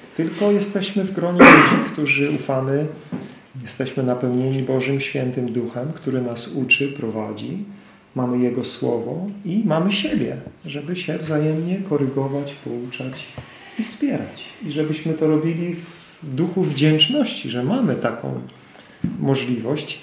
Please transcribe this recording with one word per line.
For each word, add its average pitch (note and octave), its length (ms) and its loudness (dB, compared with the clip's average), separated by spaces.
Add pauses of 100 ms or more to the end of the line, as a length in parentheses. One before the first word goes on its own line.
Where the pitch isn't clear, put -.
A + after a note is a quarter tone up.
(180)
tylko G3+ 340 0
jesteśmy G3 540 0
w - 80 -4
gronie F3 260 0
ludzi, D3+ 540 10
którzy C#3+ 380 2
ufamy, C#3 560 0 (760)
jesteśmy C3 400 -4
napełnieni B2+ 600 0
Bożym C3 380 0
Świętym B2+ 520 -2
Duchem, B2 400 -4
który C3 300 -2
nas A#2 260 -6
uczy, C3+ 400 0
prowadzi, A2 760 -6 (500)
mamy B2 240 0
Jego B2 260 2
Słowo B2+ 640 -4 (180)
i F#3+ 200 0
mamy E3+ 280 4
siebie, G3 440 0 (280)
żeby D3 320 -6
się - 220 -4
wzajemnie D#3 600 0
korygować, C#3 720 0
pouczać B2+ 760 -8 (520)
i A3 40 -2
wspierać. - 600 -4 (240)
I D3 60 -6
żebyśmy D#3 420 0
to D#3 120 2
robili E3 480 2
w - 600 -12
duchu F3+ 280 2
wdzięczności, D#3 880 2
że B2 140 -2
mamy F#3+ 300 2
taką - 460 -4 (800)
możliwość, B2+ 840 -2